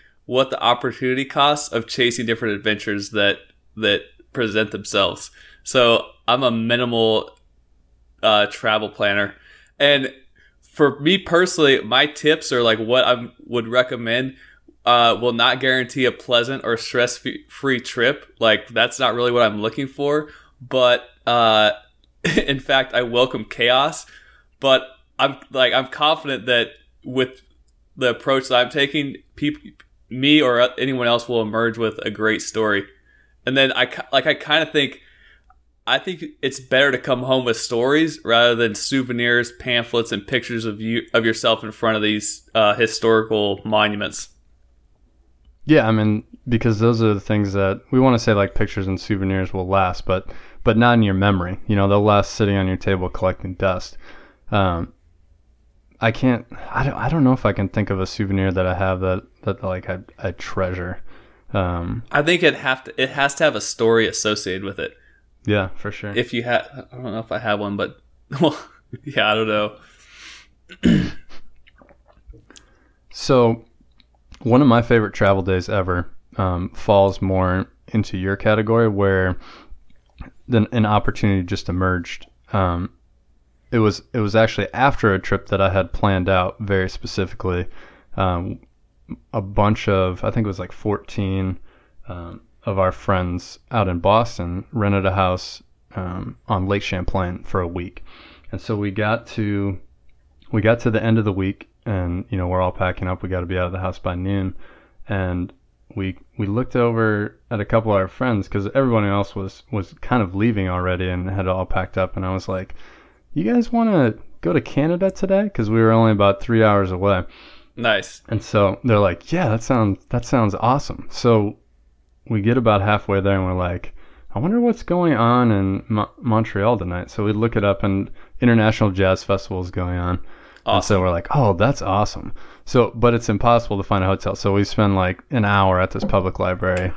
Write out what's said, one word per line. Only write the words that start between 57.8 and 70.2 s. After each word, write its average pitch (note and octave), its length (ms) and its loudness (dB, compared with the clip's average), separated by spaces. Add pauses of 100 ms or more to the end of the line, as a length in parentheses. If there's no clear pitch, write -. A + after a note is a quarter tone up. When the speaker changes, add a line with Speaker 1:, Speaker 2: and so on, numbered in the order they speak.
Speaker 2:
of F#2+ 100 -2
a F#2+ 60 -2
souvenir G2 440 -2
that F#2 160 0
I F2+ 80 0
have F#2 260 -2
that, F#2 220 -2 (200)
that, G2 200 -6
like, F#2 260 -8
I, F#2 120 -6 (180)
I F#2 140 -6
treasure. F2+ 720 -6 (500)
Um, F2+ 580 -2
Speaker 1:
I D3 120 0
think E3+ 200 2
it D3 120 4
have C3 300 -4
to, - 160 -10
it C3 100 -2
has C#3 260 0
to - 80 0
have B2 100 2
a G#2+ 60 -4
story A2+ 480 2
associated G2 560 -4
with F#2+ 160 -10
it. - 160 -8 (480)
Speaker 2:
Yeah, G2+ 320 0
for G#2 160 -8
sure. G#2 240 -10
Speaker 1:
If A#2 160 -2
you A#2 100 -4
ha-, A#2+ 240 -2 (240)
I B2+ 60 -20
don't B2+ 80 -14
know A#2 140 -8
if A2+ 120 -10
I - 80 -4
have G#2+ 220 -2
one, G2+ 160 -4
but, - 240 -6 (180)
<laughs> C#3 220 -10
well, D3+ 180 2 (460)
yeah, A#2 260 0
I G#2 40 4
don't A2 120 0
know. G#2+ 300 -2 (1040)